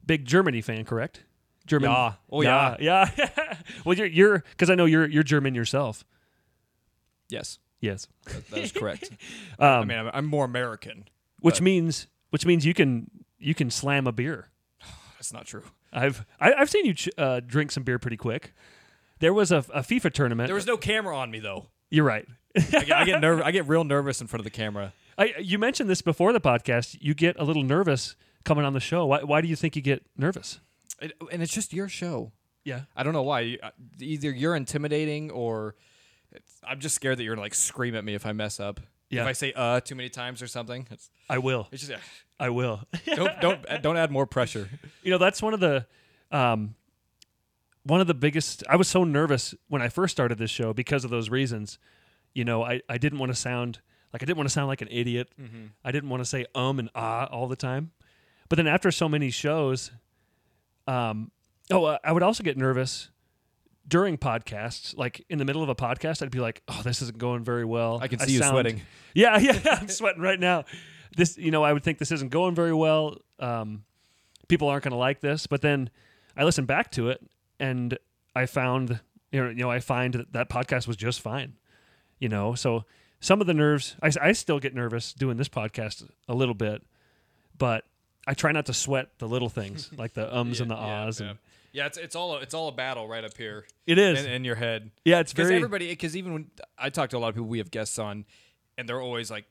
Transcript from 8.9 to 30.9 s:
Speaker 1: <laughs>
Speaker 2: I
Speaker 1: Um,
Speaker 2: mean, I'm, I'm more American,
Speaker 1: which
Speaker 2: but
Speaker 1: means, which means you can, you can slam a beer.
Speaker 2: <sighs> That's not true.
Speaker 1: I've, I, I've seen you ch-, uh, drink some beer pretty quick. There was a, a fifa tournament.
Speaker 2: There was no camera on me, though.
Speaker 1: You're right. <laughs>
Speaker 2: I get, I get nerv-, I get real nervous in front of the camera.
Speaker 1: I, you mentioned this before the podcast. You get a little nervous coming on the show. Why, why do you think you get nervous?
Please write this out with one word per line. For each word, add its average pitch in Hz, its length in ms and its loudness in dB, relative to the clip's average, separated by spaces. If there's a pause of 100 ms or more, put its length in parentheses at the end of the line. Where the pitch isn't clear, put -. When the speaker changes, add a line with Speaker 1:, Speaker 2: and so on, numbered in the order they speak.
Speaker 1:
<laughs> - 240 -18
Speaker 2:
I 139 200 8
Speaker 1:
Um, 107 100 0
Speaker 2:
mean, 117 80 -2
I'm, 113 160 -6
I'm 143 120 -2
more 147 200 0
American, 123 640 -8 (320)
Speaker 1:
which 165 140 6
Speaker 2:
but 170 80 0
Speaker 1:
means, 175 440 2 (220)
which - 160 -2
means 170 200 6
you 170 80 4
can, 131 360 2 (280)
you - 160 -2
can 131 160 0
slam 139 380 0
a 117 60 0
beer. 123 340 -4 (340)
Speaker 2:
<sighs> - 360 -20
That's - 160 -10
not 117 120 -14
true. - 180 -16 (280)
Speaker 1:
I've, 123 340 -2 (140)
I, 226 140 8
I've 285 160 4
seen 403 160 2
you 202 80 4
ch-, - 240 -4
uh, 131 240 0
drink 143 300 0
some 135 120 -6
beer 123 160 0
pretty 117 180 -6
quick. - 360 -6 (680)
There 165 140 6
was 202 180 4
a, 170 60 6 (160)
a 139 80 -2
fifa 202 300 0
tournament. 120 360 0
Speaker 2:
There 185 80 -2
was 202 120 -2
no 233 100 0
camera 202 400 -2
on 123 140 -6
me, 110 80 -10
though. 101 280 -10 (220)
Speaker 1:
You're 151 160 4
right. 107 200 2 (160)
<laughs> - 140 -12
Speaker 2:
I 190 60 6
get, 294 320 2
I 349 120 6
get 185 160 2
nerv-, 160 220 4
I 156 80 2
get 175 160 0
real 165 160 4
nervous 139 380 0
in 117 60 -12
front 117 120 -6
of 104 60 -8
the 110 60 -10
camera. 104 420 -6 (240)
Speaker 1:
I, 226 220 2
you 190 200 0
mentioned 226 300 0
this 180 120 2
before 175 320 4
the 208 80 2
podcast. 120 600 0
You 147 120 0
get 165 260 2
a 156 40 0
little 151 200 2
nervous 147 520 2 (300)
coming 147 180 2
on 139 100 0
the 131 60 0
show. 165 260 0
Why, 139 180 2
why 147 180 2
do 165 60 0
you 160 80 0
think 160 200 -2
you 147 60 -2
get 135 240 0 (120)
nervous? - 420 -4 (420)